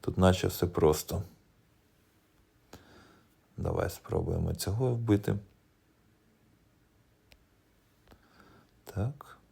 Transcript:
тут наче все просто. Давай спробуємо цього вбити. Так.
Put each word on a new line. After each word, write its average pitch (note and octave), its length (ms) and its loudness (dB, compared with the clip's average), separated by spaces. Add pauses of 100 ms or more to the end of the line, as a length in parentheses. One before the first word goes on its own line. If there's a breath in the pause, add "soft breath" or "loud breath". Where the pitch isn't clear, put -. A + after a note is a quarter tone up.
тут - 180 -4
наче F#2 280 6
все F#2 200 0
просто. E2 560 2 (2250 loud breath)
Давай F2 340 -2
спробуємо E2 640 -2
цього A#2+ 400 -2
вбити. G#2+ 440 2 (3500 soft breath)
Так. - 540 -8 (140)